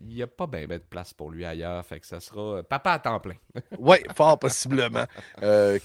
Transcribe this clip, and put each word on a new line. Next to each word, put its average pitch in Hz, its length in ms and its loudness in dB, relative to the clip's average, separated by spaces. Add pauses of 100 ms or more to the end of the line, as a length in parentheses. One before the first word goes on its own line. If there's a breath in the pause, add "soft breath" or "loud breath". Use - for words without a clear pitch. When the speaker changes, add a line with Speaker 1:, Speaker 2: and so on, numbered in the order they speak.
Speaker 1:
il 110 120 -18
y 117 120 -8
a - 20 -6
pas - 220 -10
ben, 80 180 -10
ben 85 120 -8
de 85 40 -16
place - 320 -14
pour 78 160 -14
lui 82 140 -10
ailleurs. 85 420 -8
Fait - 140 -16
que - 60 -20
ça 87 120 -14
sera, 104 220 -14
euh, 104 240 -6
papa 139 300 -2
à 156 40 -2
temps 113 220 -4
plein. 87 160 -12 (180)
<laughs> - 240 -14
Speaker 2:
Ouais, 147 240 8 (140)
fort 156 240 6
possiblement, 123 640 -2 (400 loud breath)
euh, 101 400 4